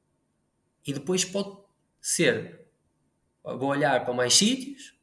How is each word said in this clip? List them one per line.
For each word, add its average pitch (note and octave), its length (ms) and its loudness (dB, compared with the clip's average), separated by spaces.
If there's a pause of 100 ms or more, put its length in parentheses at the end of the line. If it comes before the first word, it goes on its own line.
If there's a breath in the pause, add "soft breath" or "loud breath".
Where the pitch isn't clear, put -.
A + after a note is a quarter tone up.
(840)
E C#3+ 80 -4
depois F3+ 320 -2
pode G3 320 -6 (420)
ser: - 640 -2 (800)
vou B2 260 -4
olhar C#3 360 2
para B2 80 -2
mais B2 200 2
sítios, - 680 0